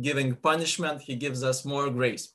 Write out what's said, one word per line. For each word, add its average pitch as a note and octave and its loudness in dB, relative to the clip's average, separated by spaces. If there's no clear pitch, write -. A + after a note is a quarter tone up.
giving C#3 0
punishment, D#3 0
he C3+ -6
gives B2+ -4
us C3 0
more C#3 0
grace. B2 0